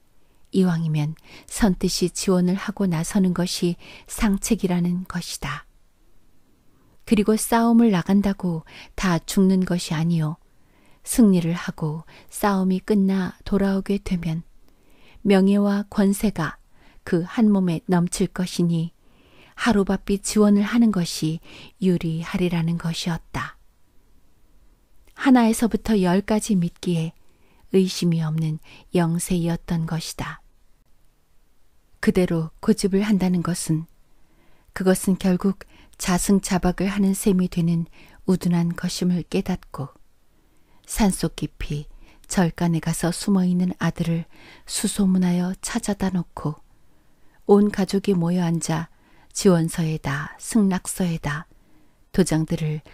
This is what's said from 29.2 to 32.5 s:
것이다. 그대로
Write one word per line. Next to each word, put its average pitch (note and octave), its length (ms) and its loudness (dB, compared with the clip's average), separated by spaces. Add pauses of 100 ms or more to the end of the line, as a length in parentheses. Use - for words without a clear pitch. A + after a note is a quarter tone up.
것이다. - 560 -8 (1600)
그대로 F3 480 0 (100)